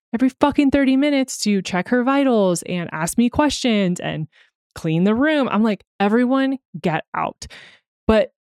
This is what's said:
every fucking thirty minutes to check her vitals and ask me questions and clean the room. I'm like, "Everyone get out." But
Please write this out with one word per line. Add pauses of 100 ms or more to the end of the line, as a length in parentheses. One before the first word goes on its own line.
(140)
every
fucking
thirty
minutes
to
check
her
vitals
and
ask
me
questions
and (460)
clean
the
room.
I'm
like, (140)
"Everyone (200)
get
out." (600)
But (160)